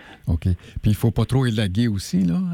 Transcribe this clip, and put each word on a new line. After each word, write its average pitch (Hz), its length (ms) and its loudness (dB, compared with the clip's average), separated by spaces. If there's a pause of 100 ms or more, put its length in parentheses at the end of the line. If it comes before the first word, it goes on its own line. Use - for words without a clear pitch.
(260)
OK. 82 160 -2 (400)
Puis 107 80 2
il 104 40 2
faut 117 180 2
pas 117 120 0
trop 131 220 0
élaguer 110 420 0
aussi, 101 360 0
là, 170 160 2 (140)